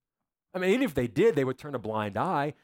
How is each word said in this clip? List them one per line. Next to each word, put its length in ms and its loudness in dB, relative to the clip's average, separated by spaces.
I 60 -4
mean, 120 2
even 120 2
if 100 -2
they 140 0
did, 280 4
they 100 2
would 120 -2
turn 180 -10
a 40 -2
blind 380 -2
eye 460 -2